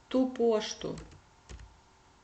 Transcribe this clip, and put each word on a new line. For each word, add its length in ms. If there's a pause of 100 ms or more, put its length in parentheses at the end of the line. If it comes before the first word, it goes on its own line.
ту 180
пошту, 680 (1300)